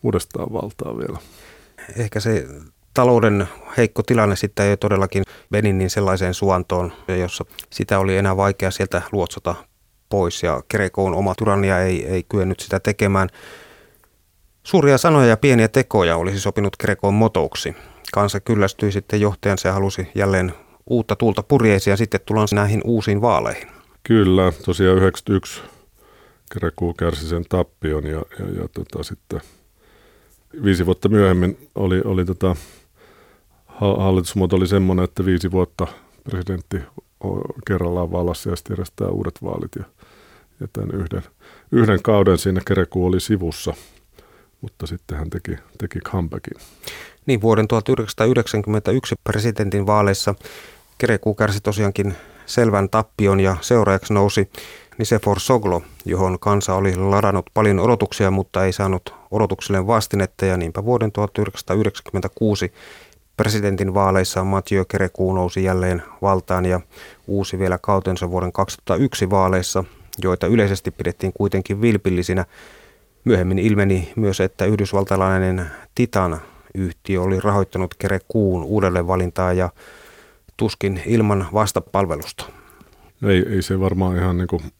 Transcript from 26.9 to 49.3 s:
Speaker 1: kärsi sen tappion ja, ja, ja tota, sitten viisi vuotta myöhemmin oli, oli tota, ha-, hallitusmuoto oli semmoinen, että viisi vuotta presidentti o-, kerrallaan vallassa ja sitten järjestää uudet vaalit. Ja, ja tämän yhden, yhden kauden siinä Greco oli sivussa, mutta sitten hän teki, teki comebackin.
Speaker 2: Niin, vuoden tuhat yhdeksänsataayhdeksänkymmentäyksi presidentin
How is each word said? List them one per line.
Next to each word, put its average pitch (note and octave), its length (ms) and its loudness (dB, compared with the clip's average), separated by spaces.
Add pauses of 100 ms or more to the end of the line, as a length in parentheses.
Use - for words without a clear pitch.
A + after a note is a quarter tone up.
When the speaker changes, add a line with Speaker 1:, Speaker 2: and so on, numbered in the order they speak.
Speaker 1:
kärsi D#2+ 340 -4
sen E2+ 220 -4
tappion D#2 580 -2
ja, D#2 140 -6 (180)
ja, F#2+ 60 -8 (160)
ja E2 120 -8
tota, - 300 -10
sitten - 380 -10 (1200)
viisi F#2 220 2
vuotta F#2 240 0
myöhemmin F#2+ 480 4 (180)
oli, F#2 300 0
oli F#2 200 0
tota, F2+ 300 0 (1120)
ha-, G2+ 320 -2
hallitusmuoto F#2+ 580 2
oli F#2 120 2
semmoinen, F#2 380 2
että F2+ 200 -4
viisi F2+ 260 0
vuotta F#2 360 -2 (360)
presidentti F#2 540 -6 (460)
o-, F#2+ 300 -6 (140)
kerrallaan F2 440 -2
vallassa F2 380 -4
ja F2 60 -4
sitten - 180 -10
järjestää F#2 340 -8
uudet F#2+ 360 -6
vaalit. F2 320 -8
Ja, - 80 -12 (760)
ja G#2 140 -10
tämän G2 280 -6
yhden, F2+ 220 -8 (480)
yhden G#2+ 300 4
kauden F#2+ 360 4
siinä F#2 280 0
Greco F#2 400 0
oli F#2 140 2
sivussa, F2 540 -2 (880)
mutta - 260 -12
sitten D#2+ 300 -10
hän D#2 120 -6
teki, - 220 -8 (260)
teki F#2 220 -8
comebackin. - 580 -6 (680)
Speaker 2:
Niin, B2 160 2
vuoden A2 260 4
tuhat A2 220 0
yhdeksänsataayhdeksänkymmentäyksi A2 1300 0
presidentin G#2 640 -2